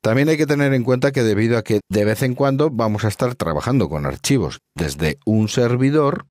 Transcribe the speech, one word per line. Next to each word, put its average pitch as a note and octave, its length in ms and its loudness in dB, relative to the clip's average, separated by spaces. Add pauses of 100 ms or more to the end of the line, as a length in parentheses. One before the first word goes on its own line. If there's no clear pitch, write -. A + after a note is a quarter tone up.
También C3+ 280 2
hay D#3+ 80 2
que D3+ 100 0
tener C#3+ 280 2
en B2+ 80 0
cuenta B2+ 300 0
que C#3 100 0
debido A2+ 340 2
a A2 60 -2
que G#2+ 260 0
de G#2 160 2
vez G#2+ 180 0
en B2+ 120 0
cuando C#3 360 2
vamos A2 340 -2
a A2 40 2
estar B2 260 -2
trabajando E2 540 0
con D2 160 -4
archivos D2 540 -2 (160)
desde D2+ 500 -4
un G#2+ 240 2
servidor C3+ 840 0